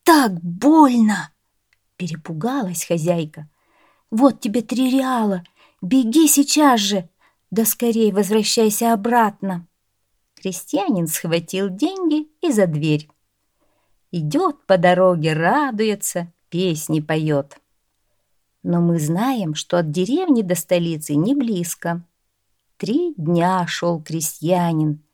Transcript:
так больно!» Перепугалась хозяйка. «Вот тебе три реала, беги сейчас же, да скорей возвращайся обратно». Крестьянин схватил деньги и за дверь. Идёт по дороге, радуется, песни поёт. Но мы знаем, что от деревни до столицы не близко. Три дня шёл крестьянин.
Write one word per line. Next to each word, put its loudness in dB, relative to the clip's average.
так 4
больно!» 4
Перепугалась -6
хозяйка. -4
«Вот 2
тебе -2
три -2
реала, 0
беги 4
сейчас 4
же, -4
да 0
скорей 0
возвращайся 2
обратно». 0
Крестьянин -4
схватил -4
деньги -4
и -2
за 2
дверь. -2
Идёт -4
по 4
дороге, 2
радуется, -2
песни -2
поёт. -2
Но 0
мы 2
знаем, -2
что -6
от -2
деревни -2
до -2
столицы -2
не 2
близко. -4
Три -2
дня 0
шёл -4
крестьянин. -2